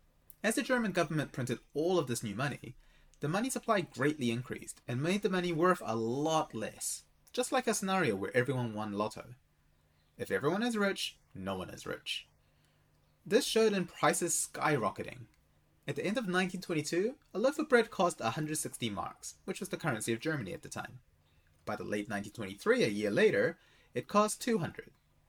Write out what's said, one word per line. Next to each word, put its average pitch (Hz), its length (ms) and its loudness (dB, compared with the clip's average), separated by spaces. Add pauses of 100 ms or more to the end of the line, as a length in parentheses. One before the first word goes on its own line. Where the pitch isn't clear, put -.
(420)
As 220 140 2
the 277 60 2
German 233 280 2
government 165 400 0
printed 123 300 -2 (140)
all 170 240 2
of 139 100 2
this 120 160 -2
new 101 100 -4
money, 120 400 -4 (460)
the 143 80 -2
money 214 220 0
supply 214 320 2
greatly 135 500 0
increased - 560 -6
and 123 120 -2
made 185 220 2
the 208 80 2
money 175 220 0
worth 175 320 4
a 113 100 -2
lot 139 600 0
less, - 500 -6 (300)
just - 180 -2
like 254 140 2
a 220 80 2
scenario 185 420 2
where 98 180 -2
everyone 123 380 2
won 104 200 -4
lotto. 104 320 -2 (920)
If - 140 -6
everyone 143 320 0
is 240 160 0
rich, 196 400 -2 (160)
no 95 240 -4
one 90 100 -6
is - 160 -12
rich. - 420 -8 (1000)
This - 180 4
showed 220 300 4
in 180 100 0
prices - 640 0
skyrocketing. 117 760 -2 (600)
At 143 100 -2
the 131 100 -2
end 208 100 0
of 233 120 -2
nineteen 185 340 0
twenty-two, 175 540 0 (180)
a 185 40 -6
loaf 262 200 2
of 311 100 -2
bread 233 220 4
cost 175 300 2
a 113 100 0
hundred 156 260 -2
sixty 120 320 -4
marks, - 460 -8 (100)
which 190 160 -6
was 208 80 -8
the - 80 -6
currency 113 380 -2
of 110 60 -2
Germany 135 340 -4
at - 80 -12
the - 60 -14
time. - 320 -10 (640)
By 107 100 -4
the 98 80 -6
late 104 240 -2
nineteen 104 240 -4
twenty-three, 131 520 2
a 123 40 4
year 104 220 0
later, 151 480 4 (340)
it - 160 -6
cost 208 320 2
two 226 180 0
hundred. - 320 -6 (380)